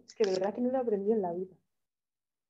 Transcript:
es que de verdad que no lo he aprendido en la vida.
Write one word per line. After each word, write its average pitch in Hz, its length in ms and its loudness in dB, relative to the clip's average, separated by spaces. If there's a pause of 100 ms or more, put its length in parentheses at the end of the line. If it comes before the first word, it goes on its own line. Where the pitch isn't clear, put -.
es - 80 -20
que 220 100 2
de 190 60 2
verdad 190 240 0
que 247 60 -4
no 247 100 0
lo 262 80 0
he - 20 0
aprendido 214 340 2
en 214 60 0
la 175 120 -2
vida. 185 220 -8 (960)